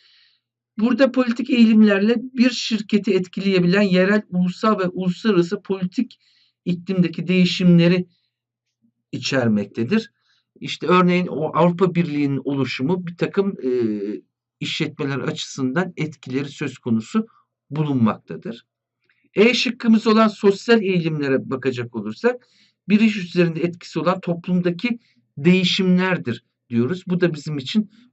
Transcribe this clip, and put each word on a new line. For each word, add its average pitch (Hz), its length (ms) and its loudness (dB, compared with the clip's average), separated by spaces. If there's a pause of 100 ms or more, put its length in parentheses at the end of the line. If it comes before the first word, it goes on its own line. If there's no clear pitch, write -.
(800)
Burada 247 340 2
politik 254 380 -2
eğilimlerle 220 680 6 (180)
bir 247 160 2
şirketi 214 640 -2
etkileyebilen 185 680 2
yerel, 190 460 2
ulusal 180 500 -2
ve 180 100 -2
uluslararası 185 760 -2
politik 190 560 -6 (460)
iklimdeki 180 640 -2
değişimleri 180 760 4 (1040)
içermektedir. 120 1000 -2 (500)
İşte - 260 -10
örneğin 180 400 2
o 139 180 -6 (100)
Avrupa 175 400 2
Birliği'nin 147 500 -2
oluşumu 139 640 -4
bir 170 100 -12
takım, 185 480 -4
e, 131 60 -2 (920)
işletmeler 143 580 -6
açısından 156 800 -6
etkileri 143 520 -8
söz 131 300 -10
konusu 117 480 -2 (440)
bulunmaktadır. 117 960 -4 (680)
E 233 200 4
şıkkımız 226 520 0
olan 220 220 4
sosyal 214 540 2
eğilimlere 156 680 0
bakacak 123 460 -4
olursak 113 520 -4 (400)
bir 202 120 4
iş 214 160 2
üzerinde 175 440 -2
etkisi 170 380 -6
olan 156 220 -2
toplumdaki 180 800 -4 (380)
değişimlerdir 180 1080 0 (240)
diyoruz. 123 380 -2
Bu 180 140 -2
da 165 140 2
bizim 147 240 -8
için 165 320 -2 (220)